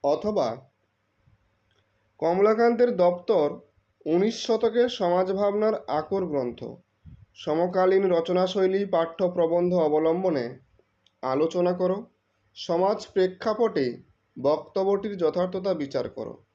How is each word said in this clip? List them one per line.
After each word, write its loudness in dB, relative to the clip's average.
অথবা 0
কমলাকান্তের 2
দপ্তর 0
উনিশ 2
শতকের 2
সমাজভাবনার 2
আকর -2
গ্রন্থ। -4
সমকালীন 2
রচনাশৈলী 2
পাঠ্য 0
প্রবন্ধ 2
অবলম্বনে 2
আলোচনা 0
করো। 0
সমাজ 0
প্রেক্ষাপটে 0
বক্তব্যটির -2
যথার্থতা -2
বিচার -6
করো। -12